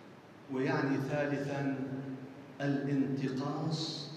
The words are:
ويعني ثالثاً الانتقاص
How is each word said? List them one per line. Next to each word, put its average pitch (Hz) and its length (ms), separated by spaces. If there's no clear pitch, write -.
ويعني 135 440
ثالثاً 139 800
الانتقاص 143 1600